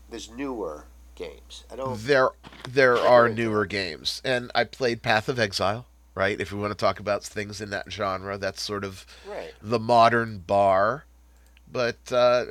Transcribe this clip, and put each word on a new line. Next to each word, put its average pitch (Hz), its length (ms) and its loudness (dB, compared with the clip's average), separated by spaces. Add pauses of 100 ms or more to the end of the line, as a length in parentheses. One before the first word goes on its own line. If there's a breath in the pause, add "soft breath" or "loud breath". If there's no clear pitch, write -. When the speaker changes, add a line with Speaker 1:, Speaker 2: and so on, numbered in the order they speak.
Speaker 1:
there's 107 220 -14
newer 113 560 -8 (280)
games? - 560 -16
I 113 60 -16
don't 127 240 -6
Speaker 2:
There, 131 300 4 (360)
there 123 300 4
Speaker 1:
Like 90 80 2
Speaker 2:
are 120 220 8
Speaker 1:
everything. 113 180 -2
Speaker 2:
newer 107 220 0
games. 85 580 -6
And 123 300 -2
I 120 100 2
played 117 380 -4
Path 110 260 0
of 127 100 -2
Exile, 104 460 -2 (300)
right? 98 260 -2
If 101 120 -8
we 101 60 -8
wanna 104 160 -4
talk 98 240 0
about 101 240 -2
things 104 380 -10
in 104 80 -10
that 98 240 -8
genre, 98 460 -4
that's 95 240 -6
sort 101 200 -6
of 95 220 -10 (240 loud breath)
Speaker 1:
Right. 117 320 -12
Speaker 2:
the 113 180 -2
modern 113 600 4
bar. 101 640 2 (640 soft breath)
But, 120 280 -2 (120)
uh, 127 60 0 (340)